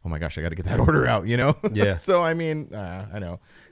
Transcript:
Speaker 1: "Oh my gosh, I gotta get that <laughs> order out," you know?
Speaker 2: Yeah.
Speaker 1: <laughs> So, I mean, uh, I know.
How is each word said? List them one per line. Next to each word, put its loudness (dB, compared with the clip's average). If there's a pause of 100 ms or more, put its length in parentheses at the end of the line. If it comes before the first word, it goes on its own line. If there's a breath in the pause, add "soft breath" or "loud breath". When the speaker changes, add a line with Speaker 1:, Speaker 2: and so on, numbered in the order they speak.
Speaker 1:
"Oh -4
my -4
gosh, -6
I -6
gotta -2
get -8
that 0
<laughs> 6
order 4
out," 2
you 0
know? 4 (180)
Speaker 2:
Yeah. 2
Speaker 1:
<laughs> -4
So, 4
I 0
mean, -4
uh, -10
I -10
know. -8 (320 soft breath)